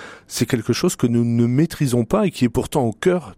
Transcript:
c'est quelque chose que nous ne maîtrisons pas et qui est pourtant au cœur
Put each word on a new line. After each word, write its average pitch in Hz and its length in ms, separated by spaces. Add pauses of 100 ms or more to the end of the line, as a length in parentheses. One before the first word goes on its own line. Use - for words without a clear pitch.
(260)
c'est - 200
quelque 117 260
chose - 240
que - 100
nous 117 180
ne 117 220
maîtrisons 123 580
pas 202 220
et 160 40
qui - 160
est - 20
pourtant 127 360
au 110 80
cœur 175 460